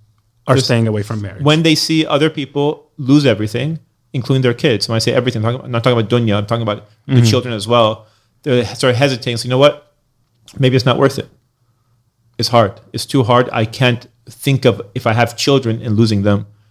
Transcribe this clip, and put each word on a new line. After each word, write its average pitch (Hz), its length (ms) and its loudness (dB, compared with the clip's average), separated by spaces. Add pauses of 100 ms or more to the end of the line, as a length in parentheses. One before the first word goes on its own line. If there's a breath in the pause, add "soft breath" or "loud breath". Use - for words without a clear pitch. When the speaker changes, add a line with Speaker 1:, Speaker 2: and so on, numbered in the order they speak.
(460)
Speaker 1:
are 131 100 2
Speaker 2:
Just 131 100 0
Speaker 1:
staying 117 220 2
away 104 140 -2
from 107 200 -8
marriage. 98 200 -10
Speaker 2:
when 151 200 4
they 160 120 4
see 160 320 0
other 151 240 0
people 143 680 -6
lose 143 280 2
everything, 127 520 -2 (340)
including 131 300 -2
their 120 120 2
kids. 120 340 0
When 113 80 -2
I - 20 0
say 117 140 -2
everything, 120 320 -2
I'm, 117 80 -2
talking, 127 140 -10
I'm 123 40 -12
not 117 140 -4
talking 123 140 2
about 107 120 -2
dunya, 117 260 0
I'm 104 100 -4
talking 117 160 -4
about 104 240 -6 (200 soft breath)
the 135 80 -4
Speaker 1:
Mm-hmm. 120 100 6
Speaker 2:
children 120 300 0
as 101 140 -8
well. 113 380 2 (360 soft breath)
They 123 220 0
start 123 320 -2
hesitating. 127 420 -2
So 120 60 -10
you 123 60 -6
know 127 80 0
what? - 360 2 (640)
Maybe 131 180 2
it's 120 80 0
not 123 140 0
worth 135 200 0
it. - 100 -10 (1120)
It's - 100 -2
hard. 113 240 2 (200)
It's 113 140 -8
too 135 160 0
hard. 123 300 2
I 113 120 -2
can't 120 420 -2 (220)
think - 360 -2
of, 113 180 2 (120)
if 120 120 -4
I 113 80 2
have 117 220 0
children 117 440 0
and 113 160 -4
losing 107 260 2
them, 104 240 0 (240)